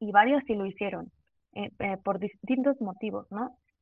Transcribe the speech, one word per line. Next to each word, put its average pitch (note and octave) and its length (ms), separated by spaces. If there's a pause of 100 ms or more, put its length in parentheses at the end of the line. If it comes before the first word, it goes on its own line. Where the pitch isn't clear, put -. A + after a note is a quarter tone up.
y G#3 120
varias B3 340
sí A3+ 80
lo G3+ 120
hicieron, F#3+ 440 (440)
eh, G3+ 240
eh, G3 260
por G3 140
distintos B3+ 640
motivos, G3+ 500
¿no? A3 260 (260)